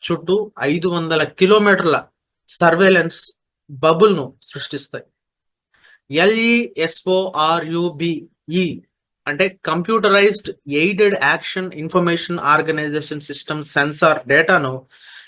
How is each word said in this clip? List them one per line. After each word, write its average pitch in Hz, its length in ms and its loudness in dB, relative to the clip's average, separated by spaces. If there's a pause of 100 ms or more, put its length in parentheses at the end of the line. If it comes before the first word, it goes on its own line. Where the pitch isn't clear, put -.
చుట్టూ 180 460 -2 (200)
ఐదు 175 160 -2
వందల 165 360 0
కిలోమీటర్ల 190 800 2 (560)
సర్వేలెన్స్ 170 600 4 (680)
బబుల్ 175 300 6
ను 131 180 -6 (180)
సృష్టిస్తాయి. - 540 -12 (1200)
ఎల్ఈఎస్ఓఆర్యుబిఈ 170 2500 -2 (460)
అంటే 185 320 -2 (100)
కంప్యూటరైజ్డ్ 202 840 2 (320)
ఎయిడెడ్ 202 320 2 (180)
యాక్షన్ 185 400 -6
ఇన్ఫర్మేషన్ 170 680 -2 (140)
ఆర్గనైజేషన్ 151 760 -4
సిస్టమ్ 151 340 -8 (120)
సెన్సార్ 151 520 2
డేటాను 147 460 2 (540)